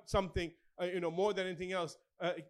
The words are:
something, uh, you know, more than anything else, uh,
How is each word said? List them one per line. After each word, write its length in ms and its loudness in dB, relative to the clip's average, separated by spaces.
something, 440 0
uh, 60 2
you 120 -2
know, 140 2
more 200 4
than 140 0
anything 240 -4
else, 260 -2
uh, 120 2